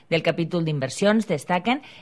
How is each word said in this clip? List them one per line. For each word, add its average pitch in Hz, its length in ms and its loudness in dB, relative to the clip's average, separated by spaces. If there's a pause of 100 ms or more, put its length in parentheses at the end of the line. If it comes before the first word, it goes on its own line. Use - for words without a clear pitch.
(100)
Del 165 160 0
capítol 165 400 0
d'inversions 160 640 0
destaquen 180 560 -2 (160)